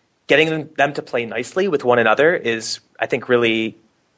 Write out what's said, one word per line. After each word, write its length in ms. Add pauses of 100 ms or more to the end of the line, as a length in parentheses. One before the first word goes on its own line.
(260)
getting 220
them, 280
them 180
to 80
play 240
nicely 420
with 160
one 140
another 360
is, 460 (200)
I 60
think, 220
really 480 (420)